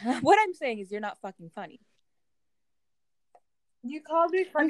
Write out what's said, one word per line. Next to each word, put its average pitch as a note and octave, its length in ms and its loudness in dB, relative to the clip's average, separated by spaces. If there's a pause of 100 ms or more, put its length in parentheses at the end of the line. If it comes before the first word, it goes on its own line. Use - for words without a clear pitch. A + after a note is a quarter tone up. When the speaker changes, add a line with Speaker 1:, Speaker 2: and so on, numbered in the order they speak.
Speaker 1:
<laughs> A#3+ 180 -2
what F4+ 220 6
I'm F#4 120 -2
saying A#3 260 -4
is F#3+ 100 -14
you're G#3 100 -6
not G#3 200 -8
fucking F3+ 340 -14
funny. E3 260 -14 (2000)
Speaker 2:
You D4+ 140 -8
called E4 300 2
me F#4 100 0
Speaker 1:
I'm F4+ 120 -4
Speaker 2:
funny D4+ 180 2